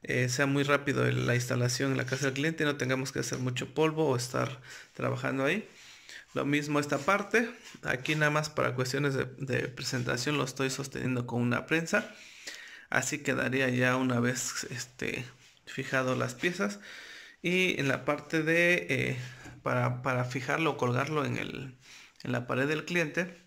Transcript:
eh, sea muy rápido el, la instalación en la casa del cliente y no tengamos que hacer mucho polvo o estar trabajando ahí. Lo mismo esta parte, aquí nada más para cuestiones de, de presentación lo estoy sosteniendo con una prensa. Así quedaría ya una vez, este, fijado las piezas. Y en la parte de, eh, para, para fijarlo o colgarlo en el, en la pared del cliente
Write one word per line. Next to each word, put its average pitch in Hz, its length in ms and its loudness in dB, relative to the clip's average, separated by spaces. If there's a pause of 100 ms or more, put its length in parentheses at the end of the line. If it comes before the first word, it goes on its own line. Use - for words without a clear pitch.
eh, 127 260 2
sea 139 160 2
muy 139 180 4
rápido 143 420 4
el, 123 220 2
la 120 80 4
instalación 123 560 2
en 131 60 0
la 127 80 0
casa 143 220 0
del 127 60 0
cliente 160 300 0
y - 20 4
no 147 120 2
tengamos 131 340 0
que 139 80 -4
hacer 131 200 -4
mucho 127 340 -2
polvo 156 340 2
o 135 80 4
estar 127 460 -2 (320)
trabajando 127 500 -2
ahí. 180 240 0 (680)
Lo 139 120 0
mismo 147 340 2
esta 143 200 0
parte, 202 500 2 (340)
aquí 143 320 0
nada 151 160 4
más 151 180 2
para 127 240 0
cuestiones 135 420 0
de, 131 100 0 (120)
de 131 300 -2
presentación 131 680 -2
lo 135 80 2
estoy 135 240 -2
sosteniendo 127 580 -4
con 120 140 0
una 120 260 0
prensa. 165 420 0 (800)
Así 135 300 0
quedaría 135 500 2
ya 127 280 4
una 127 240 2
vez, - 500 -2
este, - 540 -6 (400)
fijado 131 500 -2
las 123 200 -2
piezas. 196 440 -2 (640)
Y 180 360 2
en 139 80 2
la 135 160 0
parte 147 380 0
de, 170 480 4
eh, 127 280 0 (440)
para, 123 400 2
para 123 240 0
fijarlo 143 460 0
o - 60 -2
colgarlo 135 460 2
en 123 140 -2
el, 127 400 -6 (460)
en 127 80 -4
la 123 160 -2
pared 123 200 2
del 156 160 0
cliente 175 640 -2